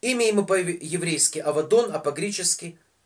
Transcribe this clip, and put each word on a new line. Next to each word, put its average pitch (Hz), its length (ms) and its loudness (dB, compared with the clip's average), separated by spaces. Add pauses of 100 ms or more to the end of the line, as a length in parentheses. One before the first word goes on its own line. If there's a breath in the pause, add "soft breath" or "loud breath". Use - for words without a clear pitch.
Имя 240 260 2
ему 208 180 2
по-еврейски 170 920 0
Авадон, 156 560 2
а 151 40 -2
по-гречески 170 760 -4 (280)